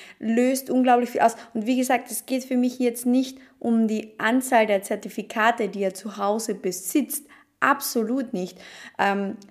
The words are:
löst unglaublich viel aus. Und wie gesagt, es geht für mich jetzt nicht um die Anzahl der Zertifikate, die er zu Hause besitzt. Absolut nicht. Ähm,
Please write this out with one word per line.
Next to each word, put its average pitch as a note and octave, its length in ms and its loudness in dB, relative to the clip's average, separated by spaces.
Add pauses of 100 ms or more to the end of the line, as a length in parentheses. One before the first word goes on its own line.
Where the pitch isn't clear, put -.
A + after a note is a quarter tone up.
(200)
löst B3 500 2
unglaublich B3 400 4
viel - 100 -4
aus. A3+ 160 4 (180)
Und G#3+ 120 -4
wie B3+ 100 2
gesagt, B3+ 340 0
es - 160 -8
geht B3+ 200 -2
für B3+ 100 -4
mich B3 240 0
jetzt A#3+ 260 -2
nicht B3+ 320 2 (220)
um A3+ 300 2
die G#3+ 280 -6
Anzahl A#3+ 480 2
der G3+ 160 2
Zertifikate, G#3+ 840 -2
die G3 160 -4
er F#3+ 100 -2
zu G3 220 -14
Hause G#3 400 -2
besitzt. - 680 -2 (360)
Absolut B3+ 720 0
nicht. F3+ 260 -6 (400)
Ähm, G3 380 0 (140)